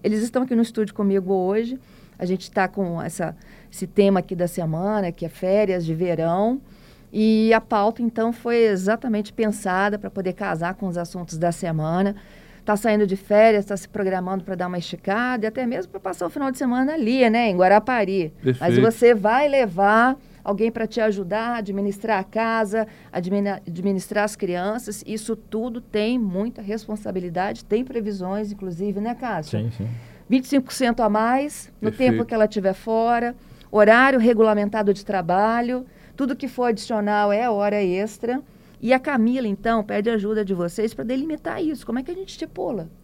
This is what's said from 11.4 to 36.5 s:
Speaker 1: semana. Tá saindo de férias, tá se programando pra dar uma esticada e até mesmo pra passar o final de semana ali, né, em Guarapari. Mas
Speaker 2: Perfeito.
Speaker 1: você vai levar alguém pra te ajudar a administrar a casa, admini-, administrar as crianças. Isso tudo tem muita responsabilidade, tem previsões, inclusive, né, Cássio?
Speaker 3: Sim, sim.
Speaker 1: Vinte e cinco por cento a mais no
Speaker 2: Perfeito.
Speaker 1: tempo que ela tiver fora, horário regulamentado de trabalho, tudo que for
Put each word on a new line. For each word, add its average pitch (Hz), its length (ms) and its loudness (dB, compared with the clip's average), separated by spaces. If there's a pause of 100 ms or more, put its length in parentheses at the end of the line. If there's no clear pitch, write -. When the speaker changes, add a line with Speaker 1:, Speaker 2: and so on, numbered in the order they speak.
Speaker 1:
semana. 170 640 -2 (500)
Tá 214 140 0
saindo 208 280 2
de 185 80 -2
férias, 208 520 4
tá 202 100 -4
se - 100 -10
programando 190 560 -4
pra 190 120 -8
dar 180 140 -4
uma 180 100 -4
esticada 208 680 -4
e - 20 -2
até 233 200 -4
mesmo 302 260 -6
pra 392 80 -10
passar 359 260 -6
o 330 40 -4
final 269 200 -4
de 262 60 -6
semana 262 380 0
ali, 254 340 4
né, 226 220 4
em 180 60 0
Guarapari. 185 760 4 (100)
Mas 127 160 2
Speaker 2:
Perfeito. 127 220 4
Speaker 1:
você 233 340 6
vai 220 340 2
levar 226 680 4 (260)
alguém 208 300 0
pra 226 140 -4
te 220 120 -6
ajudar 214 500 -2
a 240 80 -4
administrar 202 640 -4
a 208 60 -4
casa, 220 640 -2 (260)
admini-, 196 380 -2
administrar 190 720 -4
as 208 100 -4
crianças. 202 720 -6
Isso 214 300 -6
tudo 226 420 -8
tem 220 400 -2
muita 214 440 -4
responsabilidade, 202 1040 -6
tem 233 180 0
previsões, 208 680 -6
inclusive, 196 480 -6
né, 226 160 -4
Cássio? 175 460 -6
Speaker 3:
Sim, 113 100 -4
sim. - 180 -8 (380)
Speaker 1:
Vinte 254 180 2
e - 40 -16
cinco 269 160 2
por - 80 -14
cento 240 300 0
a 214 80 4
mais 247 600 0 (120)
no 214 80 0
Speaker 2:
Perfeito. 247 220 2
Speaker 1:
tempo 226 120 0
que 226 80 -6
ela 214 160 4
tiver 196 240 0
fora, 233 640 0 (340)
horário 240 480 8
regulamentado 214 760 4
de - 100 -6
trabalho, 220 800 0 (320)
tudo 269 180 -2
que 277 140 -8
for 247 160 -4